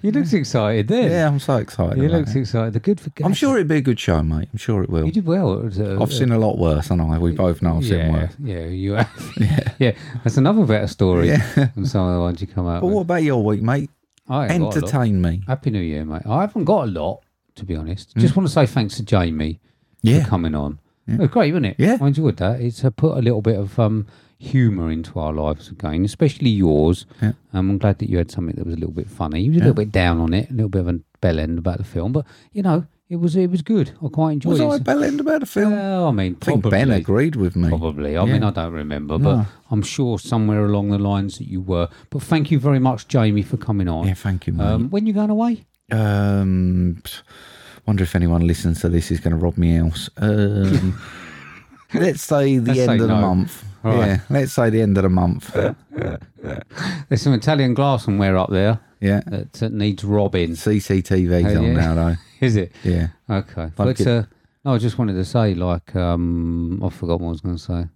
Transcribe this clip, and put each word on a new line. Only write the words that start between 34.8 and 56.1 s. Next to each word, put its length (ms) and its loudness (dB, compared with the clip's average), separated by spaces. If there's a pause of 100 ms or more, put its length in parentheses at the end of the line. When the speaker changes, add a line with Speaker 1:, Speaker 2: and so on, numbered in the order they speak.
Speaker 2:
bell 200 0
end 160 -2
about 200 0
the 60 -6
film? 280 0
Speaker 1:
Yeah, 320 -2
I 60 2
mean, 280 -2
Speaker 2:
I 60 -12
think 160 2
Ben 80 2 (160)
Speaker 1:
probably. 100 4
Speaker 2:
agreed 400 0
with 180 0
me. 140 2
Speaker 1:
Probably. 480 -2
I 80 2
mean, 160 2
Speaker 2:
Yeah. 80 2
Speaker 1:
I 40 2
don't 200 -6
remember, 460 -6
Speaker 2:
No. 180 4
Speaker 1:
but 100 2 (240)
I'm 120 0
sure 360 -2
somewhere 460 0
along 240 0
the 100 0
lines 380 -2
that 120 -12
you 120 -6
were. 280 -2 (200)
But 140 -8
thank 280 0
you 80 4
very 200 2
much, 300 0
Jamie, 340 2
for 160 -4
coming 300 -2
on. 180 -2
Speaker 2:
Yeah, 80 2
thank 320 -4
you, 80 -2
mate. 100 -2
Speaker 1:
Um, 240 0
when 180 -2
you 60 0
going 160 0
away? 360 0 (280)
Speaker 2:
Um, 1120 2
pff, 180 -16 (640)
wonder 180 2
if 120 -4
anyone 300 4
listens 340 0
to 80 0
this 220 0
is 100 -2
gonna 160 0
rob 220 -2
me 180 4
else. 400 -2
Um, 840 0 (480)
Speaker 1:
<laughs> 460 -20
Speaker 2:
let's 300 0
say 340 2
the 120 0
Speaker 1:
Let's 120 2
Speaker 2:
end 80 2
Speaker 1:
say 60 2
Speaker 2:
of 60 2
the 80 2
Speaker 1:
no. 120 2
Speaker 2:
month. 440 0 (180)
Speaker 1:
Right. 140 2 (120)
Speaker 2:
Yeah, 200 2
let's 240 0
say 160 2
the 140 2
end 160 4
of 60 2
the 40 -4
month. 440 0
Speaker 1:
<laughs> 1600 -8